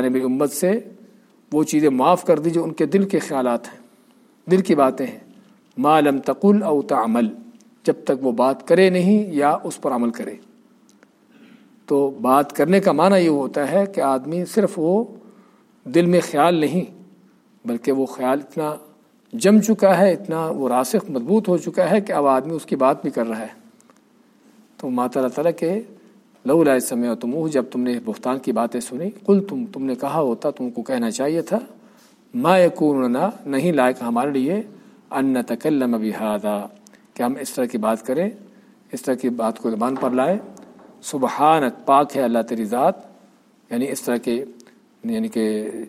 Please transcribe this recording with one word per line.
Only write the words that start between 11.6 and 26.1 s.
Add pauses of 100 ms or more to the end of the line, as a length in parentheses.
تو
بات
کرنے
کا
معنی
یہ
ہوتا
ہے (100)
کہ
آدمی
صرف
وہ (800)
دل
میں (100)
خیال
نہیں، (800)
بلکہ
وہ
خیال
اتنا (580)
جم
چکا
ہے،
اتنا
وہ
راسخ
مضبوط
ہو
چکا
ہے
کہ
اب
آدمی
اس
کی
بات
بھی
کر
رہا
ہے۔ (1120)
تو
ماں،
اللہ
تعالیٰ
کہ (640)